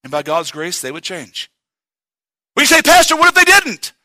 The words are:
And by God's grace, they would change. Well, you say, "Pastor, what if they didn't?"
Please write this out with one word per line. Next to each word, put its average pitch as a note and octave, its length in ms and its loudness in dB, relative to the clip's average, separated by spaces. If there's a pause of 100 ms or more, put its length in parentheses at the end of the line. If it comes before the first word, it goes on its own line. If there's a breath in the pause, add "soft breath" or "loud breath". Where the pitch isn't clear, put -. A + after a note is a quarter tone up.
And C3+ 80 -16
by D3 100 -4
God's D3+ 300 -6
grace, E3 280 -10
they C3 120 -10
would E3 120 -16
change. D#3 460 -14 (1040)
Well, C#4 60 -2
you D4 60 0
say, D#4+ 160 2
"Pastor, E4 320 4
what E4+ 140 4
if F4 40 -2
they F4+ 180 4
didn't?" F4+ 420 0 (120)